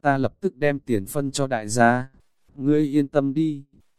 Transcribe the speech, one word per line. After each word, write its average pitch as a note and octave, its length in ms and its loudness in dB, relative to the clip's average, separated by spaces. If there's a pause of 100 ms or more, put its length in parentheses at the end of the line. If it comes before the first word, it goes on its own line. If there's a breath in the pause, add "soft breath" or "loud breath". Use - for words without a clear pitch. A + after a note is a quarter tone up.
ta C#3 160 2
lập C3 220 -2
tức F#3 180 -4
đem C#3+ 220 0
tiền G2+ 260 -2
phân C#3 260 -4
cho C#3 160 -2
đại A2+ 200 -6
gia, A#2+ 420 2 (460)
ngươi D3 280 2
yên C#3+ 240 0
tâm C#3 260 0
đi, D3+ 320 -2 (340)